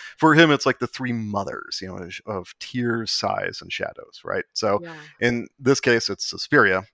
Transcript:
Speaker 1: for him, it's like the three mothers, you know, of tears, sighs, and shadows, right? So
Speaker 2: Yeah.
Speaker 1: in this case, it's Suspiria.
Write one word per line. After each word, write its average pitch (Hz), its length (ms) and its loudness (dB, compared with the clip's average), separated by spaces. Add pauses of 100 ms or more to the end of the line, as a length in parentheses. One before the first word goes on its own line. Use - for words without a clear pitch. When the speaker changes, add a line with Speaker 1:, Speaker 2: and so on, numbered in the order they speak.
(160)
Speaker 1:
for 156 180 4
him, 160 160 8
it's 139 140 2
like 131 140 2
the 123 80 -4
three 123 260 -6
mothers, 104 720 -6
you 95 60 -10
know, 92 200 -12 (160)
of 95 340 -10
tears, 117 540 -4
sighs, 98 480 -2
and - 100 -16
shadows, - 540 -10
right? 95 300 -4
So 104 280 0
Speaker 2:
Yeah. 165 120 -14 (260)
Speaker 1:
in 120 280 0 (100)
this 135 220 2
case, 117 280 2
it's 101 160 -6
Suspiria. 101 680 2